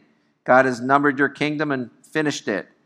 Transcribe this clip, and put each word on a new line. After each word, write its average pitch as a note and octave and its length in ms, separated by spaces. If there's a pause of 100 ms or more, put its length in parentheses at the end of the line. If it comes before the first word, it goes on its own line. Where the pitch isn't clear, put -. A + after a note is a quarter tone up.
(440)
God C3 220
has A#2+ 160
numbered C#3 360
your C#3 120
kingdom D3 420
and B2+ 180 (140)
finished D3+ 440
it. G2 200 (180)